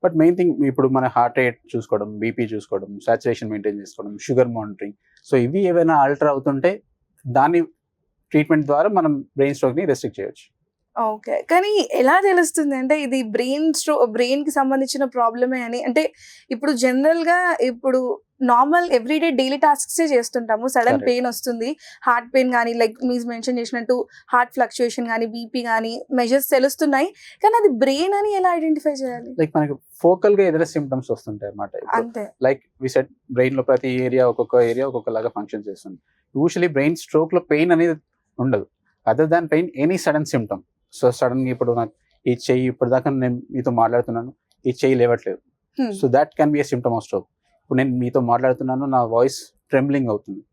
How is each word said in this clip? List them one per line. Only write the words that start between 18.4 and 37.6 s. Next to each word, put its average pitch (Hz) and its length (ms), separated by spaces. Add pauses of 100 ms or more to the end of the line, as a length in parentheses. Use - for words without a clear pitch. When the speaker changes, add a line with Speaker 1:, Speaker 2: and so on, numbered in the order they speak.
Speaker 2:
నార్మల్ 294 360 (120)
everyday 302 320 (100)
డైలీ 262 240
టాస్క్సే 302 480
చేస్తుంటాము. 233 640
సడన్ 240 120
Speaker 1:
కరెక్ట్. 254 220
Speaker 2:
పెయిన్ 247 220
వస్తుంది. 233 380 (380)
హార్ట్ 240 280
పెయిన్ 254 220
గానీ, 233 240
like 220 160 (140)
మీరు 240 220
మెన్షన్ 240 280
చేసినట్టు 226 360 (360)
హార్ట్ 247 240
ఫ్లక్చుయేషన్ 240 560
గానీ, 226 240
బీపీ 233 320
గానీ, 226 240 (280)
మెజర్స్ 254 360
తెలుస్తున్నాయి. 277 520 (360)
కానీ 427 160
అది 415 100 (120)
బ్రెయిన్ 302 380
అని 415 200
ఎలా 370 180
ఐడెంటిఫై 311 440
చేయాలి? 240 280 (100)
Speaker 1:
లైక్ 156 180
మనకి 147 180 (260)
ఫోకల్‌గా 190 480
ఏదైనా 160 240
సిమ్టమ్స్ 131 400
వస్తుంటాయి 101 380
అన్నమాట. 101 200 (120)
ఇప్పుడు 226 180
Speaker 2:
అంతే. 226 220 (220)
Speaker 1:
like 135 160 (220)
we 131 120
said, 131 120 (280)
బ్రెయిన్‌లో 131 340
ప్రతి 127 220 (160)
ఏరియా 127 240
ఒక్కొక్క 123 400
ఏరియా 131 180
ఒక్కొక్కలాగా 113 480
ఫంక్షన్ 104 300
చేస్తుంది. 95 300 (360)
Usually 170 440
బ్రెయిన్ 156 260
స్ట్రోక్‌లో 165 380 (100)
పెయిన్ 165 240